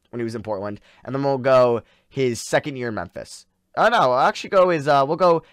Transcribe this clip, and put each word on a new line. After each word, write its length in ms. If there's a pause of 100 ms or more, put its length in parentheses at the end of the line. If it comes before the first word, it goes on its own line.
(120)
when 80
he 40
was 120
in 80
Portland, 360 (240)
and 120
then 80
we'll 140
go 440 (260)
his 320
second 360
year 140
in 40
Memphis. 520 (300)
Oh, 140
no, 200
we'll 100
actually 320
go 180
his, 180
uh, 200
we'll 100
go 240 (120)